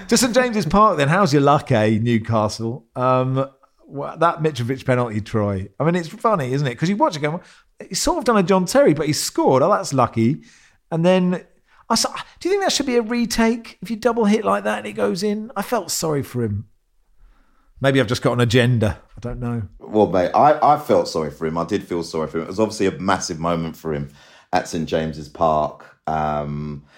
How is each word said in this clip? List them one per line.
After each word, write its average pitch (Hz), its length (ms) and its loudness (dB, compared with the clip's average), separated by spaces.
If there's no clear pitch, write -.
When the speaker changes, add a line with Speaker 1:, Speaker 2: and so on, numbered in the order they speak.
Speaker 1:
To 233 100 4
Saint 240 160 2
James's 233 320 2
Park, 190 320 4
then. 139 100 2
How's 165 260 2
your 147 80 6
luck, 143 300 4
eh, 110 280 4
Newcastle? 113 840 -2
Um, 131 540 0
wha-, 143 300 -10
that 165 280 0
Mitrovic 131 420 -4
penalty, 120 360 0
Troy. 101 480 -2
I 143 60 0
mean, 170 100 2
it's 170 120 -4
funny, 175 460 -2
isn't 143 140 0
it? 120 80 -4
'Cause 165 140 -2
you 202 60 0
watch 233 200 0
it 143 40 -8
going, 151 220 -4
"He's - 120 -6
sort 339 180 0
of 226 60 -6
done 226 120 4
a 196 60 4
John 185 220 2
Terry, 254 280 4
but 147 120 0
he's 147 160 -2
scored. 190 400 2
Oh, 165 80 2
that's 185 240 0
lucky." 120 500 2
And 165 120 -2
then, 180 420 2
I 233 60 2
saw, - 180 -2
do - 80 -4
you 370 60 2
think 392 100 0
that 339 80 0
should 269 140 -2
be 247 120 0
a 240 40 4
retake 233 800 -2
if 180 80 -14
you 226 60 -6
double 226 300 0
hit 208 200 2
like 196 200 -2
that 214 120 -2
and 214 100 -10
it 208 60 -10
goes 202 300 -2
in? 214 320 -4
I 196 80 -4
felt 196 260 -4
sorry 151 320 -2
for 120 220 -4
him. 104 240 -6
Maybe 135 180 2
I've 117 80 2
just 117 140 -2
got 120 120 0
an 123 80 0
agenda. 117 600 2
I - 20 -18
don't 120 200 -10
know. 120 240 -6
Speaker 2:
Well, 107 280 2
mate, 87 260 2
I, 143 420 6
I - 20 -8
felt 101 300 2
sorry 78 240 -4
for 80 160 -8
him. 80 100 -4
I 85 80 -2
did 98 180 -4
feel 87 200 -6
sorry 80 240 -6
for 82 100 -8
him. 82 60 -4
It 76 40 -10
was 92 120 -8
obviously 101 260 0
a 92 60 2
massive 90 480 -4
moment 82 360 -2
for 78 180 -8
him 71 160 -6
at 90 140 -2
Saint 82 200 -6
James's 78 400 -4
Park. 78 800 -2
Um, 76 800 -4